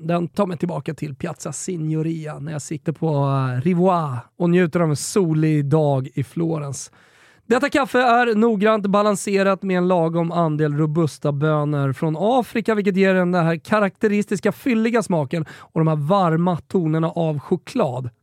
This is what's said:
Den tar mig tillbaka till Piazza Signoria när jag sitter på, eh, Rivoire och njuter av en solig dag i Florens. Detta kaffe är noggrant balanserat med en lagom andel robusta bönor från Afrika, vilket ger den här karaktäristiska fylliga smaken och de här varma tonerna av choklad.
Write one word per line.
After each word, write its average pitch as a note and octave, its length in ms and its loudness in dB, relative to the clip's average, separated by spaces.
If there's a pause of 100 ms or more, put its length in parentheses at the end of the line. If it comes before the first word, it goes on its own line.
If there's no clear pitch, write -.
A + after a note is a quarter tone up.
Den E3+ 260 -2
tar G3+ 180 -2
mig F3+ 120 -8
tillbaka D#3+ 360 -6
till C#3+ 200 -10
Piazza - 380 -10
Signoria D#3 840 -6
när C#3+ 140 -10
jag D3+ 100 -6
sitter D#3+ 300 -6
på, D#3+ 140 -4 (500)
eh, B2 60 0
Rivoire E3+ 540 2 (220)
och F3 120 0
njuter F3 300 2
av D#3+ 100 2
en C#3+ 60 0
solig D#3 680 0
dag C#3 500 2
i C#3 100 -4
Florens. D#3 640 -6 (560)
Detta B3+ 220 2
kaffe C4 340 0
är A#3+ 320 4
noggrant G#3+ 520 2
balanserat G3 760 2
med F#3 160 0
en F3+ 100 2
lagom E3+ 440 0
andel D3+ 440 0
robusta D3+ 560 0
bönor D3 600 0
från D#3 260 -2
Afrika, A3+ 560 0
vilket G3+ 220 0
ger F#3+ 180 4
den F3+ 200 2
här E3+ 220 2
karaktäristiska G#3 960 0
fylliga A3+ 500 0
smaken D#3+ 480 -2
och - 300 -6
de D#3+ 80 4
här D#3+ 80 2
varma E3+ 600 2
tonerna D#3+ 540 0
av D#3+ 280 -2
choklad. C3 720 -4 (120)